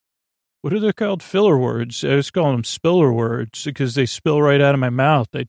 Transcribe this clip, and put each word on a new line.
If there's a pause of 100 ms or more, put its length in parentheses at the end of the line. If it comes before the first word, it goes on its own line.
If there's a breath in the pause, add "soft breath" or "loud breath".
(640)
what
are
they
called?
Filler
words.
I
was
calling
them
spiller
words
because
they
spill
right
out
of
my
mouth.
I,